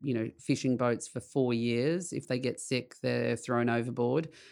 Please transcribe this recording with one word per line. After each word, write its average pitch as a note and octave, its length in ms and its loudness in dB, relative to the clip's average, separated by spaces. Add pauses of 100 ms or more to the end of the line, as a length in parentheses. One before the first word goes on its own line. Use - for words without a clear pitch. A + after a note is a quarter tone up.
you C#3 100 -2
know, A2+ 160 -2 (120)
fishing C3 360 0
boats A#2+ 300 0
for - 140 -8
four B2 340 0
years. A#2+ 580 0
If - 140 -6
they B2+ 140 -2
get B2 180 -2
sick, - 420 -4
they're A#2+ 360 0
thrown A#2+ 320 0
overboard. A#2+ 640 0 (220)